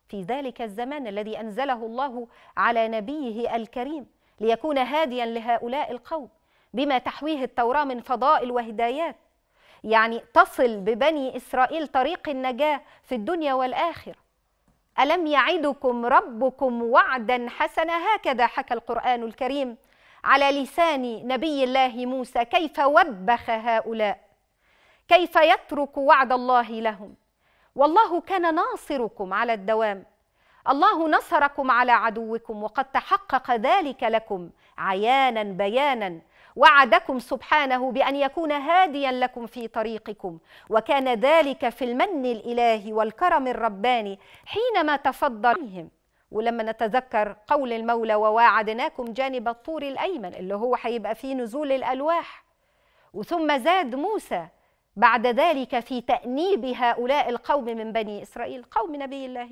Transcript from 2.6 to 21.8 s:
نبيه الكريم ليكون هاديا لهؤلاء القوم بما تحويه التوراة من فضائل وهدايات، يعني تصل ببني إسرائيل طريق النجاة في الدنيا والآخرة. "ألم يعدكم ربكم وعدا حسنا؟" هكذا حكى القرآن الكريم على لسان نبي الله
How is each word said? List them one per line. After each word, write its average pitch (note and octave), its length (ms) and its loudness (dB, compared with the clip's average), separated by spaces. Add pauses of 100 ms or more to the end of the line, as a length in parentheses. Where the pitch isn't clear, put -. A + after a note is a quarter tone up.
نبيه A3+ 680 -6
الكريم B3+ 500 -8 (340)
ليكون A3+ 380 0
هاديا B3 480 -2
لهؤلاء A#3 640 -4
القوم B3+ 360 -10 (440)
بما C4 260 0
تحويه C4+ 460 -6
التوراة B3 400 0
من B3+ 160 -6
فضائل B3 500 0
وهدايات، A#3+ 640 -4 (680)
يعني A3 380 2 (120)
تصل C#4 420 4
ببني B3+ 600 0
إسرائيل C4 520 -2
طريق C#4 400 -2
النجاة C4 520 -2 (220)
في - 120 -8
الدنيا C#4 400 -2
والآخرة. C4 600 -4 (880)
"ألم D#4 260 2
يعدكم C#4 800 0
ربكم B3+ 760 0
وعدا B3 640 0
حسنا؟" E4+ 640 -2
هكذا C4+ 320 0
حكى - 280 -4
القرآن A#3 480 -2
الكريم B3+ 540 -6 (480)
على C#4 380 4
لسان B3+ 640 -2
نبي C#4 360 -2
الله B3+ 420 0